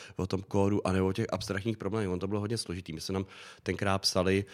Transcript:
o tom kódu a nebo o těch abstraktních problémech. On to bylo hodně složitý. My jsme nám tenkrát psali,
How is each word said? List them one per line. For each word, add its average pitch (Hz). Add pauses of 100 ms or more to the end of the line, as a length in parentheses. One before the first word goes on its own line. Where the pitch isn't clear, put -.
(160)
o 90
tom 95
kódu 101
a 92
nebo 95
o 95
těch 110
abstraktních 98
problémech. 101
On 90
to 98
bylo 101
hodně 107
složitý. 87
My 78
jsme -
nám 95 (360)
tenkrát 98
psali, 95